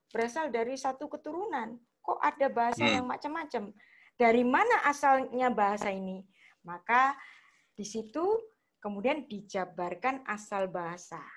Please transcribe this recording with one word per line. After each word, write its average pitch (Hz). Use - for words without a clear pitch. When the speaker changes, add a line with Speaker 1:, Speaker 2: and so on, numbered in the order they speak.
Speaker 1:
berasal 240
dari 233
satu 262
keturunan. 294
Kok -
ada 285
bahasa 233
Speaker 2:
Hmm. 226
Speaker 1:
yang 247
macam-macam? 294
Dari 240
mana 381
asalnya 269
bahasa 208
ini? 190
Maka 240
di -
situ 302
kemudian 214
dijabarkan 202
asal 202
bahasa. 170